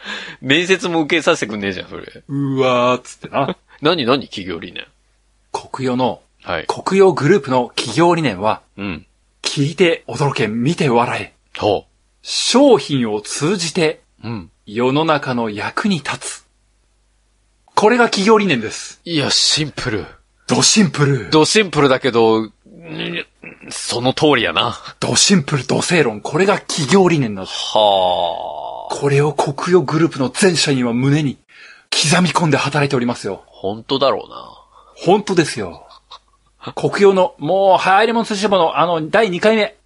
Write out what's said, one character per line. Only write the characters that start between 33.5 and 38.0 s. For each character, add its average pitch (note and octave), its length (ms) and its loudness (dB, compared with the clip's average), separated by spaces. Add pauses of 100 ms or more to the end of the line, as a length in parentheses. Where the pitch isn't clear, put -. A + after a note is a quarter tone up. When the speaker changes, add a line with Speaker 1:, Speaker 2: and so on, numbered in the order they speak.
Speaker 1:
当 C3+ 140 -4
だ C3+ 120 2
ろ G2+ 160 -4
う - 40 -20
な。 B1+ 200 -18 (460)
Speaker 2:
本 G3+ 260 2
当 G3 120 -4
で E3+ 100 2
す - 140 -6
よ。 F2+ 260 -10 (880)
国 D#3+ 280 -2
用 G3 120 6
の、 F#3 240 2
も F#3 420 2
う - 40 -6
流 F#3 80 2
行 G#3 140 4